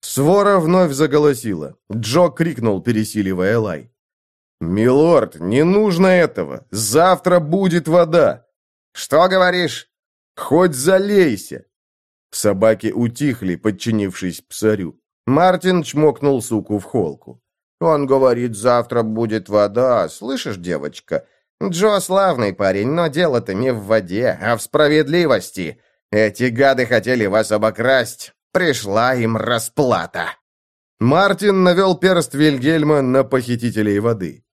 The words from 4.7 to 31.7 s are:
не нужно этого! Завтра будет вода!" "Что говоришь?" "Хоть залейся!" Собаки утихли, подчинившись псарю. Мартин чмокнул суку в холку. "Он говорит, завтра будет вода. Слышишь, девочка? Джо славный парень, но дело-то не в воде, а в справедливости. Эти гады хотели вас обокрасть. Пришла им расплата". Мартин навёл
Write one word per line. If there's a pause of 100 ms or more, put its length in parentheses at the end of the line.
не
нужно
этого!
Завтра
будет
вода!" (460)
"Что
говоришь?" (480)
"Хоть
залейся!" (680)
Собаки
утихли,
подчинившись
псарю. (260)
Мартин
чмокнул
суку
в
холку. (400)
"Он
говорит,
завтра
будет
вода.
Слышишь,
девочка? (360)
Джо
славный
парень,
но
дело-то
не
в
воде,
а
в
справедливости. (300)
Эти
гады
хотели
вас
обокрасть. (200)
Пришла
им
расплата". (720)
Мартин
навёл